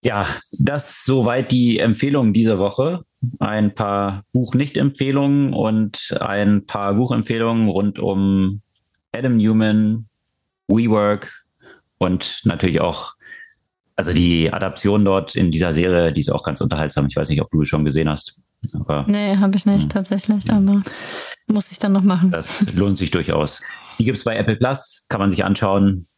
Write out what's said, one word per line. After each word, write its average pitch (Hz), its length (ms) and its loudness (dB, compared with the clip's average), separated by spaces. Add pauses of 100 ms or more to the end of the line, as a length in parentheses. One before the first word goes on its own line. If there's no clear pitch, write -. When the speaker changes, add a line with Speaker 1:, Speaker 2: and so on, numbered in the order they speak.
Speaker 1:
Ja, 104 220 0 (340)
das - 460 -2
soweit 127 480 0
die 120 260 2
Empfehlungen 117 540 2
dieser 110 260 2
Woche. 135 440 -2 (380)
Ein 107 340 0
paar 101 480 -2 (100)
Buch-Nicht-Empfehlungen 139 1200 0
und 110 680 -2
ein 101 440 0
paar 101 300 -2
Buchempfehlungen 113 720 0
rund 98 300 0
um 98 640 0 (520)
Adam 123 240 0
Newman, 110 680 2 (640)
WeWork 104 640 2 (680)
und 90 460 -2
natürlich 87 360 2
auch, - 320 -4 (840)
also 95 160 -4
die 85 400 2
Adaption 98 520 0
dort 98 300 0
in 90 160 2
dieser 80 220 0
Serie, 85 400 2
die 73 80 -2
ist 71 100 -2
auch 73 120 -2
ganz 71 180 -6
unterhaltsam. 76 460 -2
Ich 67 100 -4
weiß 73 140 -2
nicht, 69 100 2
ob - 100 -4
du 78 140 2
schon 76 200 0
gesehen 76 240 0
hast. - 280 -6 (380)
Aber 73 340 -4
Speaker 2:
Nee, 208 300 0
hab 196 160 2
ich 196 120 0
nicht 202 180 2
Speaker 1:
Hm. 147 60 -4
Speaker 2:
tatsächlich, 202 540 -2
Speaker 1:
Ja. 226 120 2
Speaker 2:
aber 196 260 4 (680)
muss 208 240 -2
ich - 60 -16
dann 202 140 0
noch 196 100 2
machen. 185 280 4
Speaker 1:
Das - 340 -2 (100)
lohnt 95 240 2
sich 90 120 -2
durchaus. 80 500 0 (380)
Die 113 60 2
gibt's 110 200 -2
bei 113 120 0
Apple 214 200 0
Plus, - 520 -4
kann 110 120 -4
man 98 100 2
sich 92 140 0
anschauen. 98 600 2 (140)